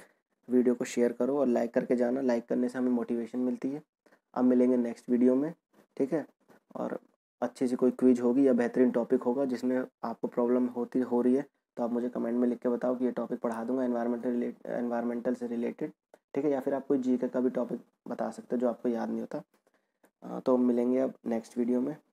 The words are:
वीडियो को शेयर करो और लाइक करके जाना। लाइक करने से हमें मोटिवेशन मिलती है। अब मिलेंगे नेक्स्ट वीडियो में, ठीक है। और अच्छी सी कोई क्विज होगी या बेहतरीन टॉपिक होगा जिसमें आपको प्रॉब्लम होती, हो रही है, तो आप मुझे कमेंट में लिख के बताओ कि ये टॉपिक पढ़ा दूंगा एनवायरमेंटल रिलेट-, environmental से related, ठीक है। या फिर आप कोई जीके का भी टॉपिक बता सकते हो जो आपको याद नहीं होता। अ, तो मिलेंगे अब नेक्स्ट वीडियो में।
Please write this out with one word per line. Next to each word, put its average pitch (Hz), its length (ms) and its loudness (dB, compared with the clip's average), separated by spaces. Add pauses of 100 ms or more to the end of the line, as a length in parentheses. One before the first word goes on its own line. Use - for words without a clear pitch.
(500)
वीडियो 123 260 4
को 123 100 -6
शेयर 120 280 0
करो 131 260 -2
और 131 80 2
लाइक 120 260 0
करके 127 220 0
जाना। 123 260 0
लाइक 120 240 0
करने 123 240 -2
से 127 80 -8
हमें 127 140 0
मोटिवेशन 117 480 -4
मिलती 127 300 -2
है। 151 140 -8 (500)
अब 127 120 0
मिलेंगे 127 320 6
नेक्स्ट 117 320 -4
वीडियो 123 260 4
में, 156 180 -2 (440)
ठीक 139 160 0
है। 143 140 -4 (480)
और 123 240 -6 (420)
अच्छी 123 260 -2
सी 123 80 0
कोई 127 160 4
क्विज 123 300 4
होगी 127 260 4
या 127 60 6
बेहतरीन 120 380 4
टॉपिक 123 300 0
होगा 127 240 0
जिसमें 127 420 -2 (160)
आपको 117 240 -6
प्रॉब्लम 123 400 0
होती, 120 320 -4
हो 120 220 0
रही 127 140 4
है, 143 100 0 (320)
तो 120 60 -2
आप 117 80 -2
मुझे 123 180 -2
कमेंट 120 280 -4
में 123 100 2
लिख 120 120 -2
के 127 100 -2
बताओ 123 260 -2
कि 127 100 -2
ये 120 60 0
टॉपिक 120 280 -6
पढ़ा 113 240 -4
दूंगा 127 200 -2
एनवायरमेंटल 120 460 -2
रिलेट-, 120 360 -4
environmental 120 680 -4
से 120 120 -8
related, 117 440 -4 (440)
ठीक 139 100 -2
है। 147 60 2
या 135 80 0
फिर 139 140 -2
आप 135 140 -6
कोई 143 100 2
जीके 127 300 0
का 127 120 -2
भी 127 100 2
टॉपिक 120 300 -4 (280)
बता 113 240 -6
सकते - 240 -6
हो 120 40 0
जो 123 100 2
आपको 117 200 -4
याद 113 200 -2
नहीं 113 100 -4
होता। - 240 -8 (800)
अ, 120 160 -10
तो 127 180 2
मिलेंगे 123 420 2
अब 131 140 -2 (120)
नेक्स्ट 117 320 -6
वीडियो 123 240 0
में। 147 160 -6 (160)